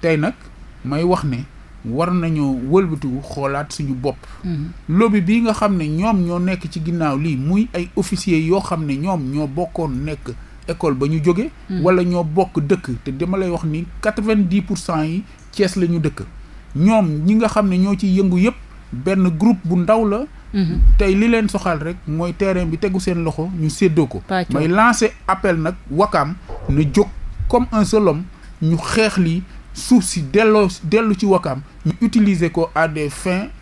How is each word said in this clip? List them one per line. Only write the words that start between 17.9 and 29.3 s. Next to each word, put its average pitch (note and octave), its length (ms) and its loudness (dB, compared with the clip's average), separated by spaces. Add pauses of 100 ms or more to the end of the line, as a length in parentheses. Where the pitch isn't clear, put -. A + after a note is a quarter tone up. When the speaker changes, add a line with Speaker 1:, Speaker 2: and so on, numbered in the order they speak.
Speaker 1:
ci G3+ 100 -2
yëngu F#3 300 4
yépp A3 160 4 (380)
benn F#3 360 0 (100)
groupe G#3 260 4
bu F3 160 0
ndaw A3 260 2
la. A3 200 -2 (280)
Speaker 2:
Mhm. E3 240 0 (180)
Speaker 1:
Tey G3 180 4
li G#3+ 140 4
leen A3+ 200 2
soxal F3+ 340 -2
rek E3+ 140 -6 (100)
mooy D#3+ 260 -4
terrain F#3 340 0
bi D#3+ 120 -4
tegu F#3+ 220 0
seen F3 240 -2
loxo D#3+ 260 -4 (100)
ñu D#3 80 0
séddoo D#3 380 2
ko. F#2+ 220 -10
Speaker 2:
Pàccoo. F#3 260 -2
Speaker 1:
May D3+ 140 0
lancer A3 420 4 (160)
appel F#3 300 0
nag D#3+ 180 -2 (160)
Wakam D#3+ 440 0 (340)
na C#3+ 120 2 (140)
jóg G3+ 140 4 (400)
comme B3 240 2
un G#3+ 120 2
seul G#3 240 2
homme D#3 140 0 (400)
ñu D#3+ 160 2
xeex A3 400 0
li E3+ 240 2 (320)